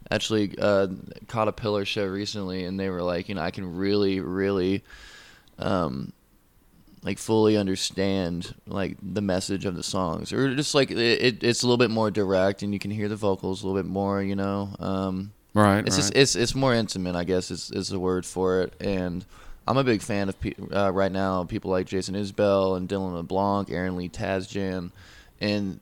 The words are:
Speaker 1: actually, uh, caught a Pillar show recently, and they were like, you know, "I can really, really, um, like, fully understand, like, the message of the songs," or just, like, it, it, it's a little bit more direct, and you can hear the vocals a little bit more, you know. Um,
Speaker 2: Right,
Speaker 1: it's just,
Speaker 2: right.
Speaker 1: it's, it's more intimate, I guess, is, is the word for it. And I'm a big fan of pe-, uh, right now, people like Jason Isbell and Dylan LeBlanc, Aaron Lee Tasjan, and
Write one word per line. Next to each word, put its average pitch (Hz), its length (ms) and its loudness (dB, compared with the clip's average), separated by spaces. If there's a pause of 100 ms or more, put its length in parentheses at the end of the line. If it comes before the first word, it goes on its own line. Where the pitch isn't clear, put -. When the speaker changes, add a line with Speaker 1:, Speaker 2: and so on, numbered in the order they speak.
(120)
Speaker 1:
actually, 104 480 0
uh, 98 280 4 (400)
caught 110 200 0
a 104 40 2
Pillar 104 340 -2
show 101 200 -2
recently, 95 600 -4
and 95 140 -4
they 98 120 -2
were 90 100 -4
like, 87 280 -2
you 104 60 -6
know, 90 60 -4
"I 82 80 -2
can 92 260 -8
really, 98 440 2
really, 95 640 0 (760)
um, 80 520 -2 (920)
like, 95 140 -4
fully 110 400 4
understand, 95 960 -2 (140)
like, 98 340 -4
the 98 200 -4
message 95 440 0
of 92 100 -4
the 78 80 -8
songs," 82 480 -4
or 127 240 0
just, 143 200 -2
like, - 160 4
it, 85 60 -4
it, 117 460 2
it's 120 200 2
a - 40 0
little 120 100 6
bit 120 140 4
more 110 200 2
direct, 95 520 2
and 101 100 -2
you 98 60 -2
can 101 120 -6
hear 104 180 -2
the 110 60 -4
vocals 98 480 0
a 95 40 -4
little 95 140 0
bit 85 80 -4
more, 98 320 0
you 98 140 -2
know. 98 340 -2 (100)
Um, 95 520 -2 (240)
Speaker 2:
Right, 104 300 6
Speaker 1:
it's 95 120 2
just, 98 180 2
Speaker 2:
right. 127 80 8
Speaker 1:
it's, - 120 2
it's 113 200 2
more 135 180 4
intimate, 95 420 0
I 87 100 -2
guess, 90 260 0
is, - 180 -8
is 95 200 -4
the 98 100 -4
word 90 260 0
for 92 380 0
it. - 160 -6
And 90 440 -2 (440)
I'm 120 100 2
a 139 60 4
big 113 180 2
fan 101 280 -2
of 95 120 -6
pe-, 113 140 -4 (200)
uh, 98 160 2
right 95 200 2
now, 95 320 0
people 95 260 -6
like 92 160 0
Jason 95 300 -4
Isbell 98 600 2
and 90 140 -4
Dylan 95 240 -2
LeBlanc, 98 560 0
Aaron 90 260 -2
Lee 90 140 -4
Tasjan, 95 800 -4 (500)
and 101 420 -2